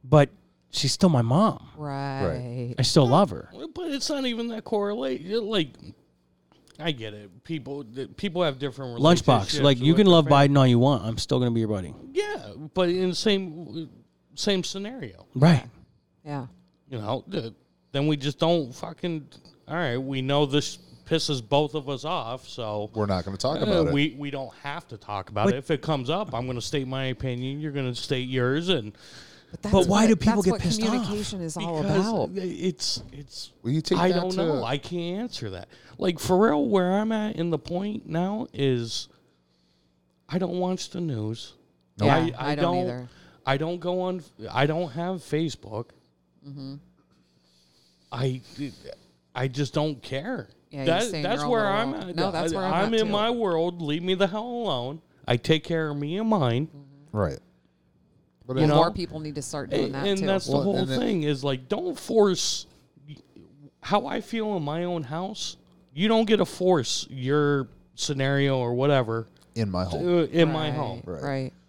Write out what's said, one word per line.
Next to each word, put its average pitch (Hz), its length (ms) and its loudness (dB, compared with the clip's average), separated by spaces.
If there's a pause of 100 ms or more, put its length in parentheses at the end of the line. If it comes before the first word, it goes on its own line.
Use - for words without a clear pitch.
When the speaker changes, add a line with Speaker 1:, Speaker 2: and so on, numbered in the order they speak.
Speaker 1:
But 139 260 6 (400)
she's - 220 -2
still - 160 4
my 131 140 4
mom. 151 540 2
Speaker 2:
Right. 135 1000 -6
Speaker 1:
I 135 40 0
still 135 260 6
love 156 220 4
her. - 200 -12 (240)
Speaker 3:
But 339 160 -8
it's 277 180 -6
not 285 160 -4
even 233 240 -4
that 220 160 -8
correlate. 214 560 -4
You're 202 220 -4
like, 196 280 -2 (1080)
I 156 140 -4
get 110 200 -8
it. 104 300 -20
People, 143 420 -8
th-, 123 320 -12
people 180 280 -4
have 131 160 -2
different 131 400 -8
Speaker 1:
Lunchbox, 165 260 6
Speaker 3:
relationships 127 380 4
Speaker 1:
like, 139 160 6
you 147 140 6
Speaker 3:
with - 20 8
Speaker 1:
can 202 100 8
Speaker 3:
their 180 80 10
Speaker 1:
love 156 140 8
Speaker 3:
family. 143 200 8
Speaker 1:
Biden 143 100 6
all 131 80 8
you 120 120 8
want. 127 260 4
I'm 113 140 -4
still 127 220 0
gonna 120 100 2
be 117 100 0
your 110 100 0
buddy. 92 220 -4 (200)
Speaker 3:
Yeah, 403 400 -4 (220)
but 185 160 2
in 185 180 0
the 175 80 -2
same, 175 720 -2 (460)
same 190 280 0
scenario. 196 720 -10
Speaker 1:
Right. 143 300 6 (600)
Speaker 2:
Yeah. 143 220 -8 (420)
Speaker 3:
You 127 100 -10
know, 107 320 -6
th-, 117 220 -6 (400)
then 143 140 0
we 151 120 2
just 139 200 -6
don't 160 360 0
fucking, 165 520 -8 (400)
all 143 80 -8
right, 151 220 -2
we 135 260 -4
know 143 240 2
this 139 300 0 (300)
pisses 143 400 -2
both 147 280 2
of 139 140 -6
us 139 160 -6
off, 131 420 -6
so 107 480 -6
Speaker 4:
We're 107 120 2
not 92 180 0
gonna 95 140 -8
talk 139 220 -2
Speaker 3:
uh, - 40 0
Speaker 4:
about 175 240 2
it. - 60 2
Speaker 3:
we, 143 240 2
we 143 120 -8
don't 135 220 -8 (100)
have 143 260 -10
to 110 100 -14
talk 101 320 -8
about 104 160 0
Speaker 1:
But 101 80 2
Speaker 3:
it. 135 40 -4
If 139 120 -10
it 147 120 0
comes 139 280 -2
up, 165 240 -4
I'm 123 120 -4
gonna 123 140 -6
state 135 260 -4
my 131 200 -4
opinion. 131 520 -4
You're 151 140 -6
gonna 131 220 -4
state 127 340 -4
yours, 131 400 0
and 113 240 0 (580)
Speaker 2:
But, - 120 -14
that's 208 120 0
Speaker 1:
But 185 120 8
why 202 160 6
Speaker 2:
what, 226 60 8
Speaker 1:
do 220 80 8
people 220 260 4
Speaker 2:
that's - 20 0
Speaker 1:
get 190 80 6
Speaker 2:
what 214 80 0
Speaker 1:
pissed 214 220 0
off? 220 60 2
Speaker 2:
communication 208 520 -2
is 165 160 -6
all 170 260 -4
Speaker 3:
because 202 260 2
Speaker 2:
about. 202 260 0
Speaker 3:
it's, 185 680 -4 (100)
it's, - 400 -16 (100)
Speaker 4:
Will 113 80 -2
you 156 100 2
take 175 180 0
Speaker 3:
I 180 140 4
Speaker 4:
that 175 80 2
Speaker 3:
don't 185 120 -4
Speaker 4:
to 185 40 -2
Speaker 3:
know. 156 280 0
I 127 120 -2
can't 175 460 -6
answer 120 280 -8
that. 90 180 -12 (300)
Like, 175 200 -2
for 185 180 2 (140)
real, 294 160 2
where 185 260 2
I'm 214 200 0
at 214 240 -2
in 170 120 -2
the 156 100 0
point 202 480 -6
now 190 460 -2
is 123 560 -2 (1200)
I - 100 -4
don't 180 200 -2
watch 180 320 -2
the 180 100 -8
news. 117 540 -6 (440)
Speaker 4:
Nope. 104 100 2
Speaker 2:
Yeah, 151 60 6 (240)
Speaker 3:
I, 131 100 -4
I - 20 0
Speaker 2:
I 147 60 0
don't 147 60 0 (120)
Speaker 3:
don't 180 100 0
Speaker 2:
either. 123 240 -6 (380)
Speaker 3:
I 135 100 2
don't 165 240 -4
go 180 220 -2
on, 185 200 -4 (280)
I 135 160 2
don't 156 240 -2
have 170 300 -4
Facebook. 127 720 -6 (560)
Speaker 2:
Mm-hmm. 139 280 -12 (1400)
Speaker 3:
I, 127 280 -4 (920)
I 131 140 -2
just 131 260 -4
don't 151 280 -2
care. 156 460 -8 (220)
Speaker 2:
Yeah, 147 80 -12
you're 135 80 -2
Speaker 3:
That, 175 180 2
Speaker 2:
staying 175 180 -4
Speaker 3:
that's 208 200 0
Speaker 2:
your - 40 -2
own 247 40 0
Speaker 3:
where 226 120 2
Speaker 2:
little 202 160 0
Speaker 3:
I'm 247 140 0
Speaker 2:
world. 311 180 -8
Speaker 3:
at. 160 60 -6
Speaker 2:
No, 190 140 0
that's 165 220 -2
Speaker 3:
I, 156 40 -2
Speaker 2:
where 185 100 -2
I'm 185 80 0
Speaker 3:
I'm 208 200 2
Speaker 2:
at, 220 60 2
Speaker 3:
in 220 60 2
Speaker 2:
too. 208 60 -2
Speaker 3:
my 208 180 2
world. 175 520 0
Leave 147 200 -2
me 185 120 0
the 190 120 2
hell 208 200 -4
alone. 160 540 -4 (260)
I 127 100 2
take 160 280 0
care 160 260 -2
of 147 60 -6
me 147 220 -4
and 220 100 -2
mine. 143 380 2
Speaker 2:
Mm-hmm. - 500 -14
Speaker 4:
Right. 80 220 0 (1080)
But 127 120 -4
Speaker 3:
You 156 60 6
Speaker 4:
it - 40 6
Speaker 3:
know? 147 80 6
Speaker 2:
More 165 160 6
people 170 280 -8
need 151 160 -10
to 147 60 -8
start - 280 -8
doing - 160 0
Speaker 3:
And, 135 80 -6
Speaker 2:
that, 139 120 -4
Speaker 3:
and 196 140 0
Speaker 2:
too. 196 60 -2
Speaker 3:
that's 190 200 0
the 135 60 0
Speaker 4:
Well, 143 100 4
Speaker 3:
whole 196 140 2
Speaker 4:
and 185 140 -2
it 131 80 -2
Speaker 3:
thing 202 240 0
is, 143 200 -2
like, 131 260 -4
don't 196 300 -4
force - 680 2 (1120)
how 208 260 0
I 240 140 -4
feel 214 360 -4
in 160 60 -2
my 156 220 -4
own 175 180 -4
house. 175 540 -8 (380)
You 180 140 0
don't 226 180 4
get 214 120 4
to 185 60 4
force 180 680 0
your 139 580 0 (260)
scenario 139 640 2
or 120 160 0
whatever 123 520 2 (280)
Speaker 4:
In 107 160 0
my 90 140 0
Speaker 3:
to, 87 60 -4
Speaker 4:
home. 175 280 2
Speaker 3:
uh, 165 60 4
in 160 280 2
my 156 160 -2
Speaker 2:
Right, 143 60 -2
Speaker 3:
home. 113 320 -6
Speaker 4:
Right. 87 160 -10
Speaker 2:
right. 135 300 -4 (160)